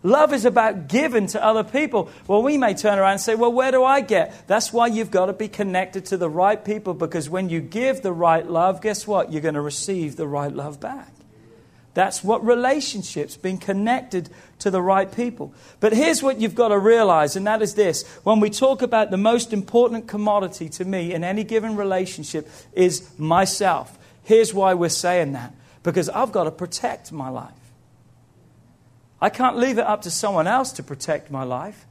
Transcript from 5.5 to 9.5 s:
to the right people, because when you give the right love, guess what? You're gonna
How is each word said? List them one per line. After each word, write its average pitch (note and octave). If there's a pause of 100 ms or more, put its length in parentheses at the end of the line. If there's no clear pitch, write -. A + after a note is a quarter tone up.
to G3
the F3
right G3
people, G3+
because D#3
when F#3
you E3
give B3+
the F#3+
right E3
love, F3
guess G#3
what? F#3+
You're D3+
gonna D3